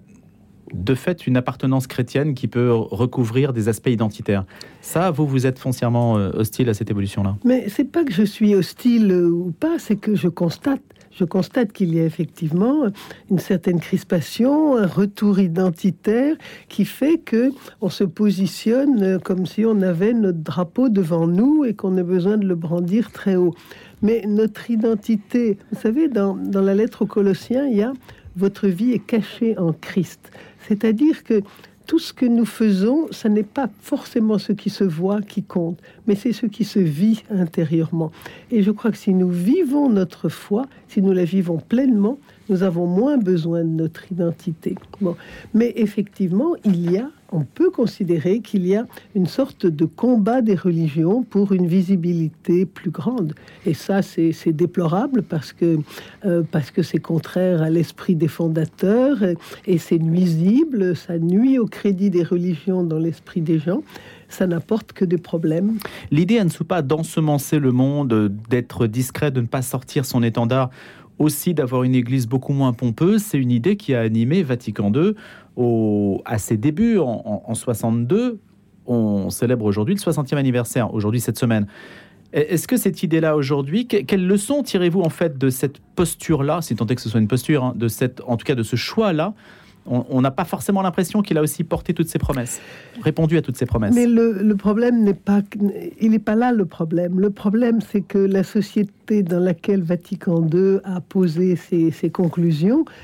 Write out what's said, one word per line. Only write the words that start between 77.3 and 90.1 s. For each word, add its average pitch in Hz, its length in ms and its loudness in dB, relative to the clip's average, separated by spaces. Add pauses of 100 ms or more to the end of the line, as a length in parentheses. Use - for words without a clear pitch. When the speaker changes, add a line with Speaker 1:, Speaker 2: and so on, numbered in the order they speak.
Speaker 1:
en 113 80 -4
soixante-deux. 123 880 -2 (480)
On 104 420 0
célèbre 117 360 0
aujourd'hui 107 280 0
le 202 60 -2
soixantième 151 400 -2
anniversaire, 123 520 0
aujourd'hui 110 300 0
cette 113 160 -4
semaine. 110 300 0 (680)
E-, 151 180 0
est-ce 165 140 -2
que 254 100 0
cette 185 260 -2
idée-là 160 320 2
aujourd'hui, 147 520 -2
que-, 202 140 0
quelle 185 240 0
leçon 208 380 0
tirez-vous 180 380 0
en 165 80 2
fait 160 280 -2
de 131 140 2
cette 135 260 -4 (180)
posture-là, 160 680 -2
si - 120 -4
tant 113 120 -4
est 123 80 0
que - 60 -8
ce - 80 -6
soit 113 100 0
une 110 80 2
posture, 131 360 0
hein, 127 120 -2
de 117 120 -2
cette, 127 380 -4
en 120 100 -2
tout 110 100 -8
cas 143 100 0
de 117 80 -2
ce 117 120 -4
choix-là ? 185 600 -2 (500)
On, 123 240 -2
on 131 120 0